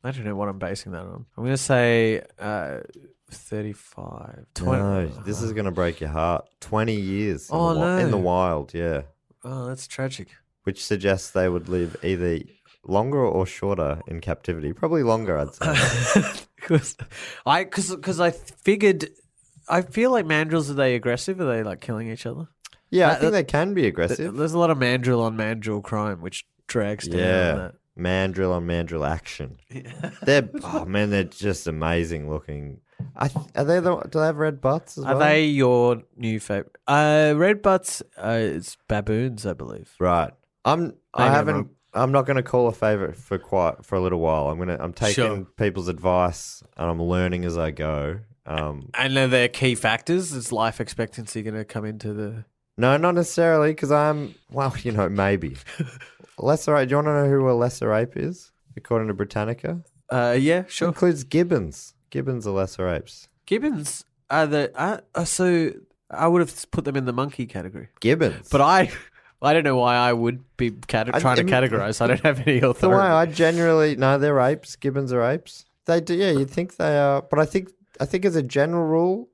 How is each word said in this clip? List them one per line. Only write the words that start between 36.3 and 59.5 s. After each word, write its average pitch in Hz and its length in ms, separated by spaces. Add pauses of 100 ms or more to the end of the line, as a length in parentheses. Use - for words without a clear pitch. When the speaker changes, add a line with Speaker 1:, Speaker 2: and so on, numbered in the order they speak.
Speaker 1:
favorite? - 360 (100)
Uh, 151 500
red 202 240
butts, 190 420 (140)
uh, 113 240
it's 87 360 (120)
baboons, 107 560
I 98 80
believe. 62 480
Speaker 2:
Right. 87 320 (320)
I'm, 151 160
I 170 40
Speaker 1:
Maybe 139 100 (340)
I'm 139 40
Speaker 2:
haven't, 147 220
Speaker 1:
wrong. - 160 (260)
Speaker 2:
I'm 131 160
not 135 140
gonna 135 160
call 123 240
a 113 60
favorite 101 440
for - 220
quite, 87 460
for - 100
a 92 60
little 90 180
while. 80 300
I'm 78 100
gonna, 90 220
I'm 87 120
taking 104 220 (100)
Speaker 1:
Sure. 101 200 (120)
Speaker 2:
people's 95 320
advice 90 760 (140)
and 85 140
I'm 82 100
learning 90 440
as 85 120
I 80 140
go. 76 480 (280)
Um, 76 480
Speaker 1:
And 131 220
are 135 120
there 123 200
key 127 280
factors? 160 560
Is 127 180
life 113 300
expectancy 110 600
gonna 107 220
come 107 200
into 107 280
the 107 320 (320)
Speaker 2:
No, 127 200
not 175 180
necessarily, 165 600
'cause 147 180
I'm, 147 420 (160)
well, 131 280
<laughs> - 40
you 120 80
know, 104 180
maybe. 98 480 (220)
Speaker 1:
<laughs> - 600
Speaker 2:
Lesser, 147 460
do 127 60
you 143 60
wanna 147 280
know 139 60
who 135 180
a 127 40
lesser 120 420
ape 120 220
is, - 340 (260)
according 110 320
to 101 60
Britannica? 110 680 (280)